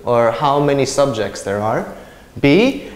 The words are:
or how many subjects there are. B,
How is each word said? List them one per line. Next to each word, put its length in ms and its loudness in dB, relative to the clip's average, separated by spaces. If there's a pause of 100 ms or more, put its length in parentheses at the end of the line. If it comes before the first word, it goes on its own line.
or 260 2
how 300 0
many 240 0
subjects 580 -2
there 180 -4
are. 320 -4 (480)
B, 560 2